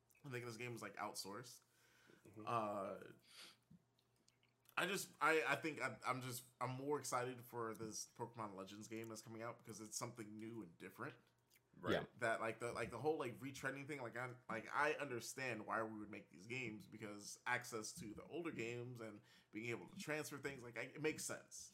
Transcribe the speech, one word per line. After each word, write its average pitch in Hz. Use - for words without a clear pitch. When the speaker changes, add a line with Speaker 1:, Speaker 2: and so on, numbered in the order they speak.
Speaker 1:
I 135
think 120
this 113
game 120
was, 110
like, 104
outsourced. 104
Speaker 2:
Mm-hmm. -
Speaker 1:
Uh, 104
I 165
just, 190
I, 156
I 143
think 147
I, 131
I'm 127
just, 123
I'm 123
more 143
excited 127
for 113
this 110
Pokemon 107
Legends 98
game 110
that's 110
coming 113
out 117
because 107
it's 107
something 120
new 113
and 87
different. 104
Speaker 2:
Right. 90
Speaker 3:
Yeah. 85
Speaker 1:
That, 113
like, 113
the, 120
like, 110
the 120
whole, 151
like, 120
retreading 135
thing, 139
like, 113
I, 127
like, 113
I 147
understand 123
why 104
we 110
would 104
make -
these 87
games 113
because 104
access 120
to 123
the -
older 160
games 120
and 107
being 110
able 98
to 98
transfer 151
things, 131
like, 117
I, 117
it -
makes 156
sense. -